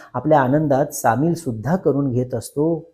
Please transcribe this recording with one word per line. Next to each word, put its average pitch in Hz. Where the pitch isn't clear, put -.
आपल्या 147
आनंदात 139
सामील 135
सुद्धा 127
करून 143
घेत 123
असतो. 156